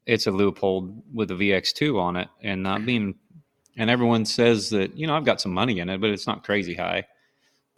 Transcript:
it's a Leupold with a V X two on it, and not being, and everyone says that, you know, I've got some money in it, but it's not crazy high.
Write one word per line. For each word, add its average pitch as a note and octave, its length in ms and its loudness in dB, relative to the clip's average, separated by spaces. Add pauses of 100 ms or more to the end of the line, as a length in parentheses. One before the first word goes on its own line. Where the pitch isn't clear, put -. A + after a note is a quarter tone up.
it's A2+ 220 0
a G#2+ 40 2
Leupold F#2+ 720 0 (120)
with G#2+ 180 -2
a F#2 40 -4
V G2 180 2
X F2+ 200 0
two C#3+ 260 0
on F2+ 160 0
it, F2+ 140 -4 (120)
and F#2+ 220 -4
not G2+ 220 -2
being, A2 300 -2 (600)
and A2 120 0
everyone A#2 360 4
says A#2 440 4
that, F#2+ 280 0
you D#3 100 -6
know, D3+ 80 0
I've D#3 100 -2
got A2 160 2
some F#2+ 120 -4
money G2+ 260 0
in F2 100 -4
it, F#2+ 100 -4
but G#2+ 120 2
it's G2 160 -6
not G#2 160 -6
crazy G2 320 -2
high. F2+ 300 -4 (720)